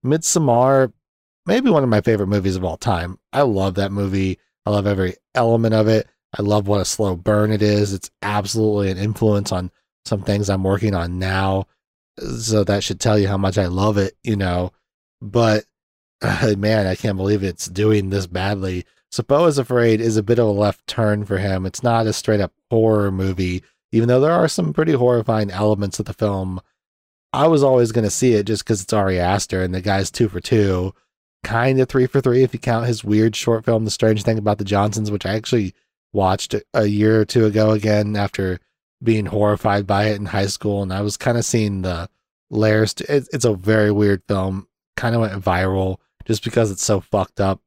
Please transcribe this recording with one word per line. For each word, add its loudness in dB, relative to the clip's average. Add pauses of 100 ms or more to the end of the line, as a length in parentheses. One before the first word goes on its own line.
Midsommar, 2 (540)
maybe 2
one 4
of 0
my 4
favorite 0
movies 0
of -4
all -4
time. -4 (140)
I 2
love 0
that -2
movie. -2 (280)
I -2
love 0
every 0 (180)
element 2
of 4
it. 2 (300)
I -4
love 0
what 2
a -2
slow -2
burn 0
it 0
is. 2
It's -10 (120)
absolutely 0
an -6
influence 0
on -6 (340)
some -6
things -2
I'm -2
working 0
on -4
now. -2 (520)
So -2
that 0
should -6
tell 2
you 2
how -2
much 0
I 2
love 0
it, -2
you -2
know. -2 (480)
But, 2 (580)
uh, 0
man, 0
I -2
can't -4
believe 0
it's -6
doing 0
this -2
badly. -4 (260)
So -4
Beau 2
is 2
Afraid 2
is 0
a 2
bit 2
of 4
a 2
left 0
turn -2
for -2
him. -2
It's -8
not 2
a 0
straight 0
up -4 (180)
horror 2
movie, -2 (300)
even 2
though 4
there 4
are 2
some -2
pretty 0
horrifying 2
elements -2
of -4
the -12
film. -4 (760)
I 2
was 4
always 4
gonna 0
see 2
it 2
just -4
'cause -2
it's -8
Ari 0
Aster -2
and -4
the -4
guy's -2
two 0
for -8
two, 0 (500)
kinda 0
three 2
for 0
three 4
if -2
you -10
count -2
his -2
weird 2
short -2
film, 0
The -4
Strange 0
Thing 0
About 0
the -4
Johnsons, -2
which -4
I -4
actually -2 (380)
watched 0 (180)
a 2
year 4
or 2
two 2
ago 2
again 0
after -4 (420)
being 0
horrified 0
by 0
it 0
in -6
high 0
school. -4
And -4
I -4
was -4
kinda -2
seeing -2
the -6 (420)
layers 2
to -2
it. 0
It's -4
a 2
very 2
weird 2
film, -4 (280)
kinda -2
went -2
viral 0 (280)
just -4
because 0
it's -6
so 0
fucked -4
up. -2